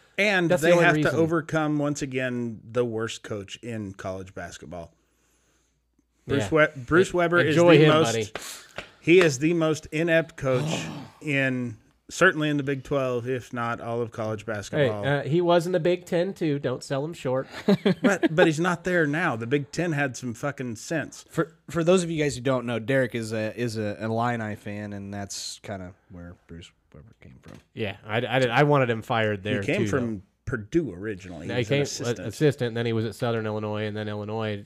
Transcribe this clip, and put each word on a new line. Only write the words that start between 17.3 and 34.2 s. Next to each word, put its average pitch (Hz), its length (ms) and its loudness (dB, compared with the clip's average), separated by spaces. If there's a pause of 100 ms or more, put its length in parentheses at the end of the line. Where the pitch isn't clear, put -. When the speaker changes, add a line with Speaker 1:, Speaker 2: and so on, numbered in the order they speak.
Speaker 2:
<laughs> 196 340 2
Speaker 1:
But, 202 340 2
but 180 120 6
he's 156 120 0
not 175 240 0
there 175 240 2
now. 151 280 0
The 113 120 -6
Big 143 240 -2
Ten 170 220 -2
had 139 240 -2
some 123 160 -8
fucking 127 420 -6
sense. - 540 -6
Speaker 3:
For, - 260 -4 (140)
for 165 140 -2
those 180 200 6
of 165 80 -4
you 156 100 0
guys 143 140 2
who 123 60 -10
don't 127 240 0
know, 117 140 -2
Derek 127 360 2
is 110 180 -4
a, 107 260 -2
is 113 180 -2
a, 104 220 -4
an 113 120 -2
Illini 113 440 -2
fan, 104 380 -10
and 101 200 -10
that's - 500 -10
kinda 92 300 -12 (180)
where 87 240 -16 (120)
Bruce - 240 -18 (220)
Weber 73 140 -20 (140)
came 65 200 -20
from. - 160 -20 (160)
Speaker 2:
Yeah, 98 320 -6
I, 107 120 -2
I, 120 220 0
did, 127 100 2
I 127 140 4
wanted 139 260 4
him 113 120 0
fired 107 420 0
there 104 180 -2
Speaker 1:
He 101 60 -4
came 151 160 0
Speaker 2:
too, 107 40 0
Speaker 1:
from 117 300 -2
Speaker 2:
though. 92 40 -12 (220)
Speaker 1:
Purdue 127 480 -2
originally. 90 540 -10
He - 20 -8
Speaker 2:
No, 120 80 -6
he 123 40 0
Speaker 1:
was 107 100 -2
an 143 60 2
Speaker 2:
came 143 80 2
Speaker 1:
assistant. 120 440 -4
Speaker 2:
assistant, 120 480 0
then 120 100 -2
he 117 60 0
was 113 140 0
at 104 100 -6
Southern 113 300 -2
Illinois, 107 400 -4
and 104 100 -6
then 107 140 -6
Illinois, 104 560 -4